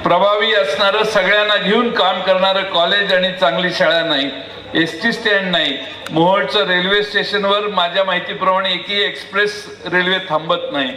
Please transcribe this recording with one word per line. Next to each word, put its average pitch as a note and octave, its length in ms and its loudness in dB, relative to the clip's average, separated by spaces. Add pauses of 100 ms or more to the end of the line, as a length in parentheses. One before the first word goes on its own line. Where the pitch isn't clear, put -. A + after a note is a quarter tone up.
प्रभावी G#3 500 2
असणारं, G3+ 500 2
सगळ्यांना G#3 520 2
घेऊन G#3+ 380 2
काम F#3+ 280 0
करणारं F#3+ 420 2 (100)
कॉलेज F#3 400 2
आणि F#3 180 2
चांगली F3 420 0
शाळा E3 300 2
नाही, C#3+ 260 -2 (460)
एसटी - 360 0
स्टँड G3 400 0
नाही, D#3 260 0 (340)
मोहोळचं G3 560 2
रेल्वे F#3 360 2
स्टेशनवर G3+ 640 -2
माझ्या F#3+ 360 0
माहितीप्रमाणे F#3 720 0
एकही G3 300 -4
एक्सप्रेस - 640 -4 (280)
रेल्वे F3+ 240 2 (120)
थांबत D#3+ 420 -2
नाही. C3+ 260 -2